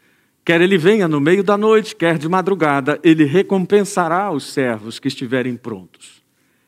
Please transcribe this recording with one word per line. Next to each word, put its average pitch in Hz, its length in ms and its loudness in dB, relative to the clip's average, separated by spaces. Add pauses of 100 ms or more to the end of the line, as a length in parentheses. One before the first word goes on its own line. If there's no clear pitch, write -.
(440)
Quer 170 160 2
ele 196 160 2
venha 185 320 2
no 147 120 0
meio 180 220 2
da 202 140 0
noite, 220 400 0
quer 170 220 0
de 147 100 -6
madrugada, 160 720 0
ele 160 220 4
recompensará 185 1040 0
os 139 220 -6
servos 117 460 -4
que - 100 -6
estiverem 127 480 -4
prontos. - 640 -16 (460)